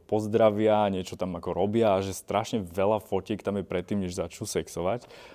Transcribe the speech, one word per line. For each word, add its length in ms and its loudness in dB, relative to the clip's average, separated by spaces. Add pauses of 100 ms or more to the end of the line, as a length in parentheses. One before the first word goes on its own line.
pozdravia, 880 4
niečo 260 -4
tam 200 -4
ako 180 -6
robia 420 2
a 80 2
že 100 -4
strašne 480 -4
veľa 400 0
fotiek 380 -4
tam 200 -4
je 60 -4
predtým, 360 -4
než 160 -4
začnú 280 -8
sexovať. 600 -4 (280)